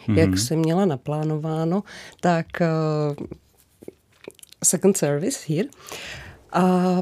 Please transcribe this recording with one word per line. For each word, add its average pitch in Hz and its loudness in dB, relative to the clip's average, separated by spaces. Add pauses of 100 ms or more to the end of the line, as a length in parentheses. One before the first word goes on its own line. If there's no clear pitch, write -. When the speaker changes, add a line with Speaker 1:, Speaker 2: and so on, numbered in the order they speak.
Speaker 1:
Mhm. 107 4
Speaker 2:
jak 98 4
jsem 127 0
měla 165 2
naplánováno, 156 -2 (360)
tak, 170 0
eh, 170 2 (2000)
second 196 2
service 156 -2 (140)
here. 196 -2 (840)
A 180 2